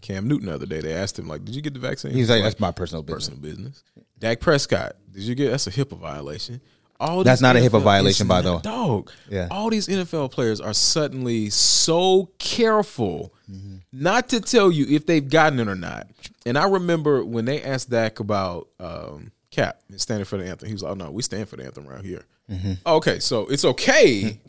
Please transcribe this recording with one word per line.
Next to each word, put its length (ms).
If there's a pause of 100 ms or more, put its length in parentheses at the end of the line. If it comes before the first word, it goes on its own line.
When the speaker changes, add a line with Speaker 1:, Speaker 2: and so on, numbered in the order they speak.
Speaker 1:
Cam 260
Newton 200
the 80
other 100
day. 160
They 140
asked 240
him, 100
like, 160
"Did 100
you 60
get 140
the 40
vaccine?" 340
Speaker 2:
He 80
was 100
like, 100
Speaker 1:
Like, 120
Speaker 2:
"That's 80
my 120
personal 300
business." 260
Speaker 1:
"Personal 120 (100)
business." 320 (360)
Dak 220
Prescott, 560 (160)
"Did 120
you 100
get," 160
that's 160
a 40
hipaa 280
violation. 640 (360)
All 240
Speaker 2:
That's 180
Speaker 1:
these 20
Speaker 2:
not 140
a 20
hipaa 60
Speaker 1:
N 20
F 80
L, 60
Speaker 2:
violation, 440
Speaker 1:
it's 60
Speaker 2:
by 100
the 120
Speaker 1:
not, 120
Speaker 2:
way. 80
Speaker 1:
dog. 380 (180)
Speaker 2:
Yeah. 220
Speaker 1:
All 180
these 220
N 80
F 160
L 160
players 280
are 140
suddenly 800
so 880
careful 960 (160)
Speaker 2:
Mm-hmm. 260 (160)
Speaker 1:
not 380
to 100
tell 300
you 180
if 160
they've 240
gotten 320
it 80
or 60
not. 320 (400)
And 100
I 100
remember 560
when 220
they 180
asked 280
Dak 300
about, 480 (120)
um, 520 (180)
Cap 400
and 100
standing 240
for 140
the 80
anthem, 220
he 40
was 100
like, 100
"Oh, 20
no, 160
we 100
stand 300
for 60
the 100
anthem 200
around 200
here." 180 (260)
Speaker 2:
Mm-hmm. 220 (140)
Speaker 1:
Okay, 320
so 300
it's 180
okay 840